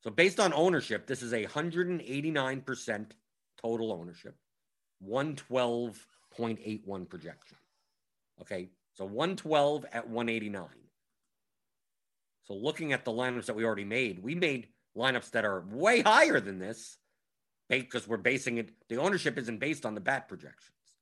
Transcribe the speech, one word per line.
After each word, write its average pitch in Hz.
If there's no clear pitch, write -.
So -
based 170
on 185
ownership, 151
this 127
is 120
a 113
hundred 170
and 175
eighty-nine 135
percent 110
total 113
ownership, 87
one 135
twelve 120
point 113
eight 107
one 98
projection. 82
Okay, 90
so 98
one 139
twelve 147
at 117
one 117
eighty-nine. 104
So -
looking 147
at 127
the 120
lineups 123
that 117
we 113
already 101
made, 107
we 120
made 147
lineups 123
that 113
are 98
way 151
higher 220
than 98
this, 101
ba-, 127
'cause 110
we're 110
basing 123
it, -
the 117
ownership 151
isn't 113
based 143
on 107
the 107
bat 131
projections. -